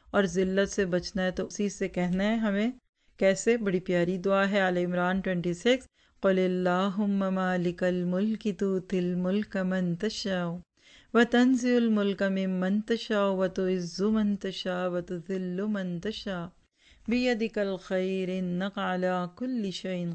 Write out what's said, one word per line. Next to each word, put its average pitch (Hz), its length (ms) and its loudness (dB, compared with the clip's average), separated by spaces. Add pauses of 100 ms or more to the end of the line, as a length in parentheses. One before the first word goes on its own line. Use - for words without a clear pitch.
और 202 200 2
ज़िल्लत 190 400 0
से 196 200 0
बचना 175 340 -2
है 185 100 0
तो 185 120 -4
उसी - 260 -4
से 196 200 -4
कहना 180 340 0
है 220 140 0
हमें। 214 340 0 (480)
कैसे? 190 380 4
बड़ी 196 240 0
प्यारी 180 360 2
दुआ 196 260 2
है, 196 160 2
आले 180 220 2
इमरान 180 380 0
ट्वेंटी 180 340 -2
सिक्स, 247 320 2 (360)
"कुल 190 160 4
इल्लाहुम्मा 185 920 0
मालिकल 180 760 0
मुल्कि 202 480 -2
तूतिल 185 640 -2
मुल्क 185 380 -2 (100)
मन 180 300 0
तशाउ, 180 640 -4 (560)
व 233 120 6
तंजिउल 247 640 4
मुल्क 202 320 2 (100)
मिम्मन 190 480 0
तशाउ, 208 560 0
व 185 140 2
तुइज्जु 185 600 0
मन 214 260 2
तशाउ, 185 540 -4
व 175 120 -2
तुजिल्लु 180 680 -6
मन 190 320 -4
तशाउ, 185 480 -6 (600)
बियदिकल 220 760 0
खैर, 185 500 -2
इन्नका 185 600 -2
अला 185 220 0 (240)
कुल्लि 240 340 -4
शैइन 175 420 -4